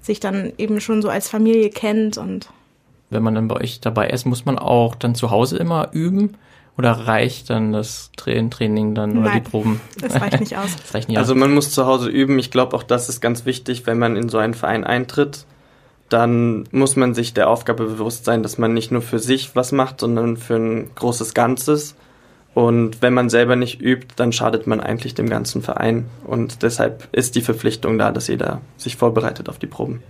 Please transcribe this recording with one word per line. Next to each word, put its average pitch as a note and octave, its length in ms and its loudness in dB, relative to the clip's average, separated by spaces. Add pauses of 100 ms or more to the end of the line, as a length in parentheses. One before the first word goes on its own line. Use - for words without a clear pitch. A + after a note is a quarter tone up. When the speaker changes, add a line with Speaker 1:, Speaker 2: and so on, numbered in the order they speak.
Speaker 1:
sich - 180 -4
dann F#3+ 380 -4
eben G#3 240 -2
schon A3 200 0
so G#3 60 -2
als - 220 -4
Familie A3 400 4
kennt G#3+ 480 -2
und F#3+ 320 -8 (600)
Speaker 2:
Wenn A2+ 140 0
man A2 120 2
dann A2 120 0
bei A2 140 0
euch - 180 -8
dabei A2+ 300 0
ist, B2 160 -2
muss B2 180 -2
man C3+ 160 -2
auch A#2 360 2
dann A#2+ 200 -2
zu A#2+ 160 -2
Hause A#2+ 280 2
immer E3+ 340 0
üben? F#3+ 420 0 (420)
Oder B2 160 4
reicht A2+ 560 0
dann A2 240 0
das - 420 -6
Tra-, A#2 340 -2
Training G#2+ 460 0
dann G#2+ 220 -2
oder G#2+ 140 4
Speaker 1:
Nein. G2+ 120 0
Speaker 2:
die - 60 -14
Proben? A2 320 0 (180)
Speaker 1:
Das - 220 -4
reicht G3+ 180 0
nicht A3 180 -4
aus. F#3 200 -6
Speaker 2:
<laughs> - 40 -16
Das - 120 -20
reicht A2+ 160 -4
nicht A2+ 80 0
Speaker 3:
Also A#2 160 2
Speaker 2:
aus. C3 60 4
Speaker 3:
man C#3 140 4
muss C#3+ 180 2
zu C3+ 140 2
Hause B2+ 240 2
üben. C3+ 300 2
Ich B2+ 120 -6
glaub, B2+ 220 2
auch - 100 -4
das A#2+ 260 0
ist - 100 -6
ganz A#2+ 260 -2
wichtig, B2 400 -4
wenn A#2 140 0
man A#2 160 2
in A#2 140 -2
so A2+ 80 -2
einen A2 160 0
Verein A2 320 -2
eintritt. B2+ 580 -2 (640)
Dann A#2 640 2
muss C3+ 240 2
man B2+ 180 4
sich A#2 200 -2
der G2 160 4
Aufgabe A#2 360 0
bewusst A2 380 -6
sein, A#2 200 2
dass G#2+ 140 -6
man A2+ 160 2
nicht A2+ 180 -2
nur B2 100 0
für A#2 180 -2
sich C3 380 -2
was B2+ 160 0
macht, C3+ 260 0
sondern A#2 380 0
für A#2 180 -4
ein A2+ 400 -2
großes A#2 380 -4
Ganzes. B2+ 600 0 (580)
Und A#2 480 2
wenn B2 120 4
man B2 160 2
selber A#2+ 280 4
nicht B2 240 -4
übt, B2 340 0
dann B2 160 2
schadet A2+ 340 0
man A2 140 0
eigentlich A#2 340 -6
dem A2+ 160 -2
ganzen A#2 320 -4
Verein. A#2 440 0 (200)
Und - 380 -4
deshalb A#2 480 0
ist - 240 0
die B2 60 2
Verpflichtung A2+ 560 0
da, G#2 140 2
dass - 160 -4
jeder - 340 -2 (160)
sich - 180 -8
vorbereitet A2+ 540 0
auf - 100 -12
die - 80 -8
Proben. - 420 -8